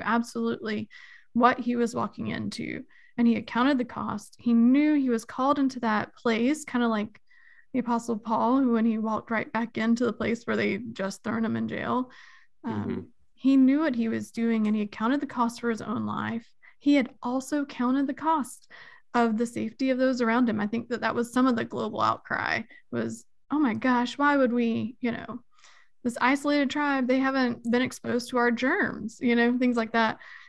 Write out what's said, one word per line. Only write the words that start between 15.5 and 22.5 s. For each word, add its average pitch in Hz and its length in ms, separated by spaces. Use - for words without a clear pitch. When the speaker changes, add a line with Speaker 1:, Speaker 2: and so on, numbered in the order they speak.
Speaker 1:
for 233 120
his 214 100
own 214 240
life. 214 420
He 285 180
had 247 140
also 262 420
counted 262 420
the 277 60
cost 302 560
of 233 220
the 233 80
safety 233 440
of 254 80
those 262 240
around 233 280
him. 214 100
I 208 80
think 233 220
that 214 120
that 220 140
was 240 160
some 254 160
of 247 80
the 233 100
global 220 360
outcry - 600